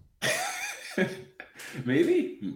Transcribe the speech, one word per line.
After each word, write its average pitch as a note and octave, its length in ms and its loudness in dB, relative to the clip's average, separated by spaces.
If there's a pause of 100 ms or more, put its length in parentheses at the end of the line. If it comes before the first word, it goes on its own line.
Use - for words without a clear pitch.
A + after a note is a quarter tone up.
(220)
<laughs> - 760 -4 (880)
Maybe, E3+ 520 4 (180)